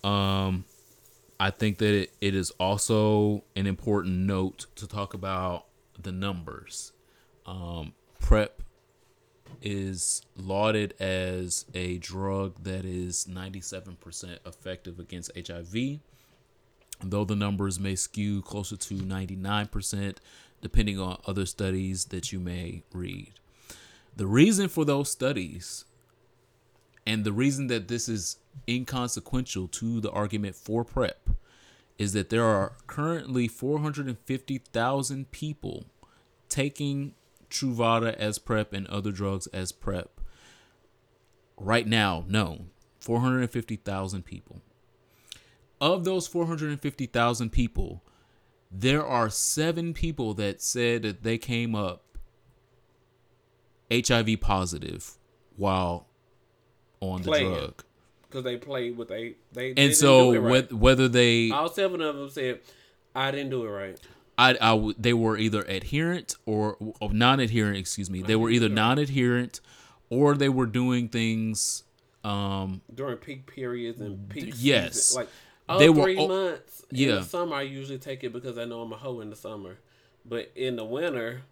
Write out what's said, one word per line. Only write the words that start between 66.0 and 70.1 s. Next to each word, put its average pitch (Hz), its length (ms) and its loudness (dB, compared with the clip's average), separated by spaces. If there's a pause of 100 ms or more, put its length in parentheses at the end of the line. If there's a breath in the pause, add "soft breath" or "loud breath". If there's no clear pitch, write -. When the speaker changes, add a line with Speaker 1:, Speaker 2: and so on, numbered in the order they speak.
Speaker 1:
or, 107 320 0 (240)
or 104 120 -2
non-adherent, 113 640 4
excuse 95 340 -6
me. 92 120 -4
They 104 120 4
were 113 160 4
either 117 160 6
Speaker 2:
Sure. 104 80 2
Speaker 1:
non-adherent 123 840 2 (500 loud breath)